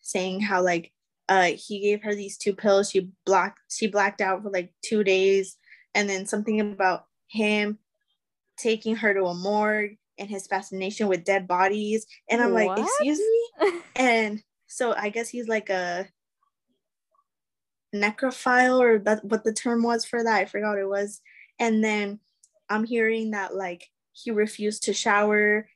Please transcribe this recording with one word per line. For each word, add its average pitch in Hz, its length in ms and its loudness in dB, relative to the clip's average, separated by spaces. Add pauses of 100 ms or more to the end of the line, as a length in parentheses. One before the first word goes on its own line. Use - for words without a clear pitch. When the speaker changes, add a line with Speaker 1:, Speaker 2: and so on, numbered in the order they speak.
Speaker 1:
saying 185 400 -4
how, 202 220 0
like, 175 300 0 (360)
uh, 185 280 4
he 202 240 -10
gave 208 220 0
her 214 120 -4
these 202 220 -10
two 202 180 -2
pills. 202 360 4
She 190 200 0 (140)
blocked, 190 360 2 (100)
she - 160 -4
blacked 202 340 0
out 190 220 -2
for, 208 80 -8
like, 180 240 -6 (100)
two 208 200 0
days. 190 520 2 (380)
And 202 140 0
then 190 180 -6
something 214 340 -2
about 196 460 -2 (220)
him 208 500 -2 (800)
taking 226 380 -2
her 214 180 2
to 196 120 2
a 175 80 -2
morgue 208 640 -2 (200)
and 202 120 -12
his 196 180 -10
fascination 196 600 -4
with 180 160 0
dead 196 240 0
bodies. 208 580 0 (240)
And 233 120 2
I'm 233 120 2
like, 214 200 2
Speaker 2:
What? - 40 0
Speaker 1:
"Excuse 302 420 0
me?" 453 300 2 (100)
Speaker 2:
<laughs> 349 220 0 (140)
Speaker 1:
And 226 460 2 (260)
so 233 260 -2
I 208 160 -4
guess 226 200 -6
he's, 240 180 -8
like, 214 220 -2
a 180 380 -4 (1900)
necrophile, 254 840 2
or 233 200 6
that, 214 240 0
what 214 200 -2
the 220 80 0
term 233 300 -2
was 233 220 0
for 240 180 -4
that. 226 140 2
I 190 100 2
forgot 208 240 -4
what 208 80 -2
it 196 100 -2
was. 202 320 -4 (380)
And 220 260 2
then 208 360 -2 (480)
I'm 214 160 0
hearing 226 480 0
that, 202 220 -6
like, 180 340 -8 (240)
he - 180 -10
refused 214 540 -2
to 208 80 -2
shower 208 840 2